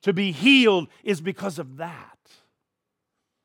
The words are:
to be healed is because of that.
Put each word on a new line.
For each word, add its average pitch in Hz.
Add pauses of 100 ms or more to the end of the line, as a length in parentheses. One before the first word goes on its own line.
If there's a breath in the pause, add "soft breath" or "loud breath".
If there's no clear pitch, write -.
to 196
be 196
healed 202 (140 soft breath)
is 190
because 185
of 131
that. 160 (1300)